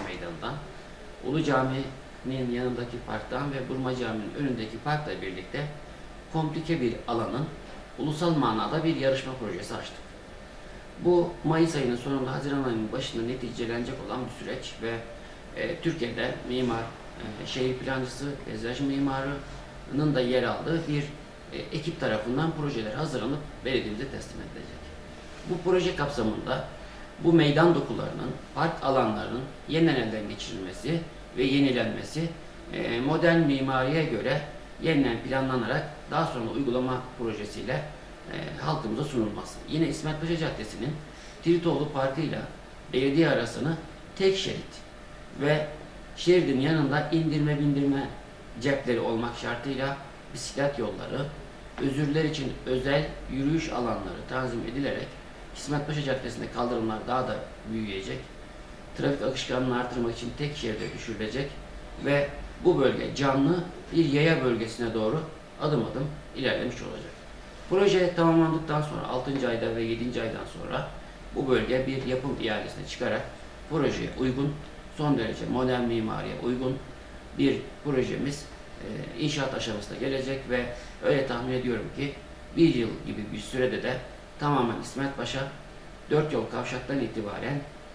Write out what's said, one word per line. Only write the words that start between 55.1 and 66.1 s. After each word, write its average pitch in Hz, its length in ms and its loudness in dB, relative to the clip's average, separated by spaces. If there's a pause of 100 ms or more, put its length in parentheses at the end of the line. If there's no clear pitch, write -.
İsmet 143 300 -2
Paşa 147 160 -2
Caddesi'nde 117 520 -2
kaldırımlar 113 440 0 (100)
daha 127 200 2
da 110 80 -2 (360)
büyüyecek, 110 460 -4 (800)
trafik 139 240 2
akışkanlığını 127 580 2
artırmak 120 360 0
için 120 220 -6
tek 147 180 -2
şeride 104 380 -2
düşürülecek 110 560 -4 (540)
ve 143 240 4 (360)
bu 160 160 8
bölge - 340 4
canlı 139 500 4 (280)
bir 165 120 6
yaya 147 400 6
bölgesine 113 500 0
doğru 113 260 2 (420)
adım 147 220 4
adım 117 220 -2 (300)